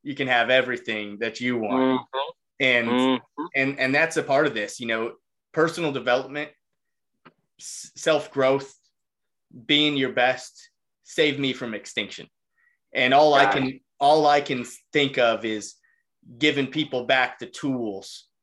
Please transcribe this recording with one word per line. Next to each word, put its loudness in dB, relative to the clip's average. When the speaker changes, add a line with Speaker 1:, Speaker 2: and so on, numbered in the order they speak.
Speaker 1:
you -10
can -4
have 2
everything 0
that -6
you -2
want. 0
Speaker 2:
Mm-hmm. -8
Speaker 1:
And, 2
Speaker 2:
Mm-hmm. -2
Speaker 1:
and, -2
and 0
that's 0
a 0
part 2
of -6
this, -8
you -10
know, -4
personal 0
development, -2
s-, -16
self-growth, 0
being 2
your -2
best -2
saved 0
me -2
from -8
extinction. -10
And 2
all 6
I 8
Speaker 2:
Got 2
it. 0
Speaker 1:
can, -4
all 6
I 4
can -4
think 0
of 2
is -6
giving 2
people -4
back 0
the -14
tools -6